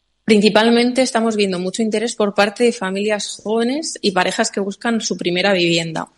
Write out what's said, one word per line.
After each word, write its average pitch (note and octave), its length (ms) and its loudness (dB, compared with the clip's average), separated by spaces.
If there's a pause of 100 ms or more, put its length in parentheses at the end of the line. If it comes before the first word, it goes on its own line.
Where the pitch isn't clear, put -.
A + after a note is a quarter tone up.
(240)
Principalmente A3+ 760 4
estamos A3+ 360 0
viendo G3 220 0
mucho F#3 220 -4
interés A3 340 -2
por G3+ 200 -2
parte G3+ 280 2
de A#3 120 2
familias G3+ 680 -4
jóvenes A#3 600 -4
y G#3 80 2
parejas F#3 400 0
que - 100 -6
buscan G#3+ 400 -4
su G3+ 160 -4
primera F#3 380 0
vivienda, E3+ 640 0